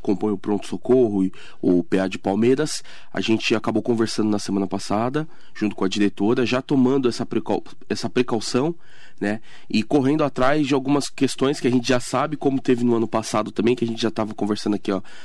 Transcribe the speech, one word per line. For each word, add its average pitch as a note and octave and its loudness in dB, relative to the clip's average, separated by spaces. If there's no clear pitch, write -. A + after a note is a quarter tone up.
compõe G#2+ 0
o G2 -2
pronto-socorro G#2 2
e F#2 0
o F2 4
P F#2+ 0
A F#2+ 2
de F#2 -6
Palmeiras, B2 2
a F#2 -4
gente A2+ 2
acabou A2 0
conversando A2 0
na G#2 2
semana G2+ -2
passada, A#2 -2
junto G#2 -2
com F#2+ -2
a - 2
diretora, G#2 2
já B2+ 0
tomando C3 4
essa A2+ -4
precau-, - -2
essa G2+ -4
precaução, B2+ 0
né, G#2 -2
e G#2+ 2
correndo D3 2
atrás C#3 2
de C3 0
algumas C3+ 2
questões C#3 0
que - 0
a A#2+ 2
gente B2 2
já B2+ 4
sabe, D3 -2
como C3+ 0
teve B2 2
no A#2+ 4
ano A2+ 2
passado G#2+ 0
também, A#2+ 2
que B2 -2
a A#2 0
gente A2+ -4
já A2+ 2
tava G#2+ -2
conversando G#2 0
aqui, G2+ -2
ó, F#2+ 0